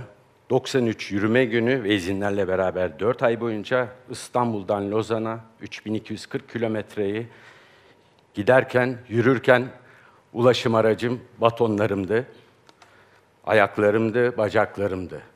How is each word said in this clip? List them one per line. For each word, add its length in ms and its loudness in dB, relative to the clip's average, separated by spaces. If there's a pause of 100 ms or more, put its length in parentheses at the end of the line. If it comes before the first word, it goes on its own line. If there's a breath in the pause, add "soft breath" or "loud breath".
(500)
doksan 360 0
üç 260 -4
yürüme 340 2
günü 380 0
ve 120 2
izinlerle 520 -2
beraber 520 -2
dört 240 -2
ay 180 0
boyunca 460 -2 (220)
İstanbul'dan 840 -2
Lozan'a 480 -4 (220)
üç 240 -16
bin 80 -6
iki 200 -8
yüz 120 -12
kırk 240 -10
kilometreyi 760 -6 (1040 soft breath)
giderken, 640 2 (120)
yürürken 580 4 (680 soft breath)
ulaşım 420 2
aracım 460 2 (160)
batonlarımdı, 880 0 (1200 soft breath)
ayaklarımdı, 920 2
bacaklarımdı. 840 -2 (140)